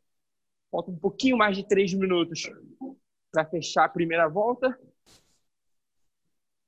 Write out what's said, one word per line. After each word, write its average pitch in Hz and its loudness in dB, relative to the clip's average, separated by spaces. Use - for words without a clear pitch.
Falta 175 -4
um 175 -8
pouquinho 196 0
mais 208 2
de 202 -6
três 196 2
minutos 175 0
pra 156 0
fechar 160 0
a 165 4
primeira 165 0
volta. 240 -2